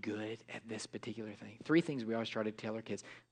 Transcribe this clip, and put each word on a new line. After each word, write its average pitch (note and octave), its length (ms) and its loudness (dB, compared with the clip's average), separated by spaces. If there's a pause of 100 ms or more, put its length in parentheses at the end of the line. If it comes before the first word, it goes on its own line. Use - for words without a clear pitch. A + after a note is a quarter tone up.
good G#2+ 380 -2 (140)
at - 160 -8
this A2 180 -4
particular G#2+ 460 -4
thing? G#2+ 320 -12
Three D#3+ 160 8
things C#3 240 0
we A2+ 100 2
always A2+ 140 2
try A2 140 2
to G#2+ 100 2
tell A2 220 -2
our A2+ 80 -2
kids. G#2 220 -4 (280)